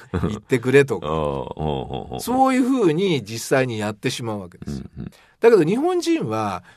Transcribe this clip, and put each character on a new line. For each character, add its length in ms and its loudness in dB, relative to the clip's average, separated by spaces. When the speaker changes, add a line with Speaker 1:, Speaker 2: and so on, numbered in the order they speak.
Speaker 1:
行 260 -2
っ 20 -20
て 180 -2
く 120 -4
れ 120 8
と 160 -4
か、 80 -8
Speaker 2:
<laughs> 0 -
あ 20 -4
あ、 40 0
ほ 360 -2
う 60 -12
ほ 520 -4
う 20 -14
ほ 80 -8
う。 20 -6
Speaker 1:
そ 280 2
う 60 2
い 40 2
う 60 4
ふ 240 2
う 60 2
に 300 0
実 340 -2
際 100 2
に 100 -6
や 140 -4
っ 20 -6
て 160 -4
し 140 -8
ま 100 -6
う 60 -6
わ 100 -14
け 80 -20
で 80 -14
す 140 -8
よ。 60 -14
Speaker 2:
う 40 -14
ん 20 -10
う 20 -10
ん。 60 -14
Speaker 1:
だ 120 8
け 40 8
ど 80 8
日 120 2
本 240 0
人 280 0
は、 360 -2